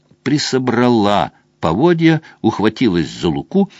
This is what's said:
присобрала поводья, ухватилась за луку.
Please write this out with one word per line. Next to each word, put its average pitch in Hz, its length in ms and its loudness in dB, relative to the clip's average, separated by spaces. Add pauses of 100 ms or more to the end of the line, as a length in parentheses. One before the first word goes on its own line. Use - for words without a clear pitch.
(220)
присобрала 120 1080 0 (300)
поводья, 160 600 2 (200)
ухватилась 104 680 0
за 58 200 -6
луку. 180 500 -2